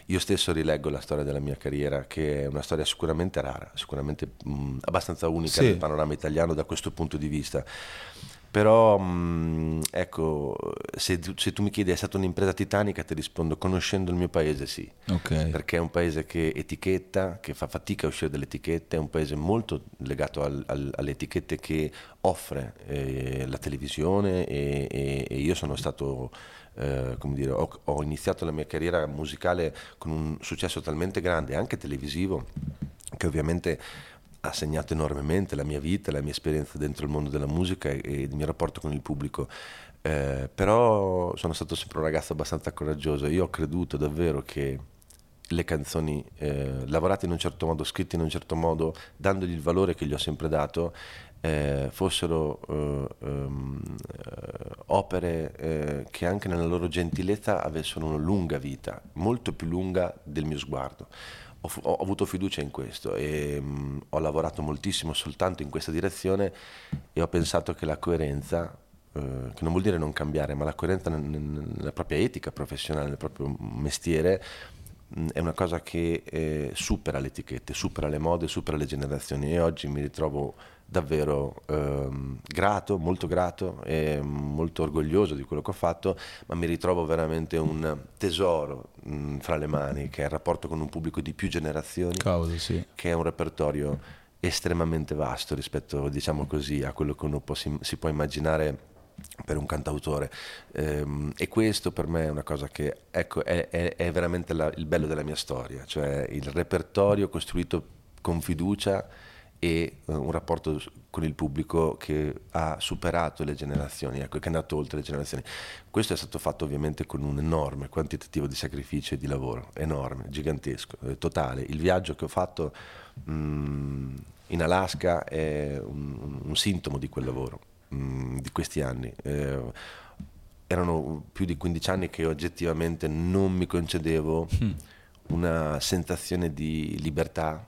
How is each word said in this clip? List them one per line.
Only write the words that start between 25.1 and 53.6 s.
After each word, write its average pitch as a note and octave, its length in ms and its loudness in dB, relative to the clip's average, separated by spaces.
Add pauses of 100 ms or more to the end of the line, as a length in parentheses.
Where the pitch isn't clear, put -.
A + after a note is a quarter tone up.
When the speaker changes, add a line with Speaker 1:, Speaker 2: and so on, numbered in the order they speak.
Speaker 1:
e C2 100 -2
io D#2 160 4
sono C#2+ 220 -2
stato, C#2 560 -4 (420)
eh, C2 460 -2
come C#2+ 160 -2
dire, C2+ 160 2
ho, D#2 180 2 (140)
ho D2 180 0
iniziato D2+ 420 -2
la E2 60 0
mia D2+ 160 -2
carriera E2 400 0
musicale D2+ 680 0 (240)
con - 140 -6
un D#2 300 0
successo E2+ 400 -4
talmente E2+ 400 -2
grande, D#2+ 340 2
anche F2 220 0
televisivo, D2 720 -2 (680)
che F2 120 2
ovviamente D#2+ 500 2 (640)
ha D2+ 120 -2
segnato D2+ 400 0
enormemente D2+ 600 2
la C#2+ 100 0
mia D2 160 -2
vita, F2 300 0
la C#2+ 120 0
mia D2 80 -2
esperienza D2+ 480 -2
dentro D2 260 -2
il D2 60 0
mondo D2+ 180 0
della C#2+ 180 0
musica F2 440 0
e, C#2 120 -2
e C#2+ 200 -2
il C#2 120 -4
mio D2 120 0
rapporto - 340 -2
con D2+ 100 -2
il D2 120 -2
pubblico. C#2+ 440 -4 (540)
Eh, C#2 540 0
però G2 840 6
sono E2 160 0
stato D#2+ 220 -4
sempre - 240 -4
un D#2 60 2
ragazzo D#2 280 0
abbastanza D2+ 400 -2
coraggioso. D2 540 0
Io F2 180 4
ho - 60 0
creduto D#2+ 480 0
davvero D2+ 440 2
che C2+ 360 -2 (680)
le E2+ 180 2
canzoni, D2+ 600 0 (140)
eh, C#2 480 -2
lavorate E2+ 400 2
in F2 60 2
un E2+ 60 2
certo E2 280 -2
modo, D#2 180 2
scritte - 320 -2
in E2 60 4
un D#2 80 2
certo D#2+ 260 -2
modo, D#2+ 380 2 (200)
dandogli F#2 380 0
il E2 80 -2
valore F2 340 4
che E2 120 -2
gli C#2+ 80 0
ho C#2+ 40 0
sempre D#2 300 0
dato, D#2 460 0 (480)
eh, C#2+ 480 2
fossero, D#2+ 760 0
eh, D2 420 0 (180)
ehm, C#2 520 -2 (460)